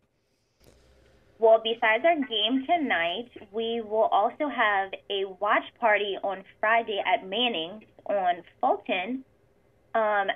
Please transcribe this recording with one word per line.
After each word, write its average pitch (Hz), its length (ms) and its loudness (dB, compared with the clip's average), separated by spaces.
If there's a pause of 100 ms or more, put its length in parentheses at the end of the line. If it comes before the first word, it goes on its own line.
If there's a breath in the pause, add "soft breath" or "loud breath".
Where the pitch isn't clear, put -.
(1400)
Well, 220 260 8
besides 226 400 2
our 339 120 4
game 254 500 -2
tonight, 220 640 0 (200)
we 226 300 -4
will 214 320 0
also 233 360 0
have 208 440 0 (160)
a 196 160 -4 (160)
watch 233 240 0 (160)
party 208 420 0
on 190 220 -6 (160)
Friday 214 460 0
at 180 200 0
Manning's 202 580 -4 (200)
on 180 380 -2 (180)
Fulton, 254 640 -2 (680)
um, 208 420 2